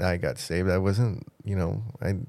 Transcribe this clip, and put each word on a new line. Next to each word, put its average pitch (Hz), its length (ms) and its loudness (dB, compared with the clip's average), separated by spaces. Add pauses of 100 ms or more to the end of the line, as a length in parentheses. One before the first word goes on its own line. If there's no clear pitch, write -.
I 90 140 2
got 76 240 -2
saved, 90 300 0
I 92 80 4
wasn't, 101 500 2 (160)
you 98 140 -2
know, 95 260 0 (180)
I, 98 140 0 (140)